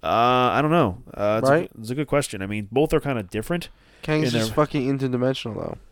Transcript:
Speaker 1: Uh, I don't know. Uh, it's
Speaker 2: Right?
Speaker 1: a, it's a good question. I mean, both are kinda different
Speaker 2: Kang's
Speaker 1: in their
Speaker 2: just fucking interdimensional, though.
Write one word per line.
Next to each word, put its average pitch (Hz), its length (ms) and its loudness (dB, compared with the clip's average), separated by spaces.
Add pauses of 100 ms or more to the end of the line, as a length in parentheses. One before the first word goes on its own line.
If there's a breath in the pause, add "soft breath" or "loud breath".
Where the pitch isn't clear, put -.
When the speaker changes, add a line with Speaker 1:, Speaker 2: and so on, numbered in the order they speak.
Speaker 1:
Uh, 120 500 2
I 110 100 2
don't 156 80 2
know. 139 320 2 (120)
Uh, 104 280 0
it's 131 80 4
Speaker 2:
Right? 156 240 2
Speaker 1:
a, 117 60 -16
it's 110 100 -8
a 123 40 -2
good 143 120 -4
question. 139 360 -2
I 95 40 -6
mean, 104 260 -4
both 143 220 2
are 151 60 4
kinda 127 220 -2
different 110 460 -4 (340 soft breath)
Speaker 2:
Kang's 156 260 0
Speaker 1:
in 117 40 0
their 113 100 2
Speaker 2:
just 110 120 -2
fucking 147 320 0
interdimensional, 131 680 -2
though. 82 240 -8 (140)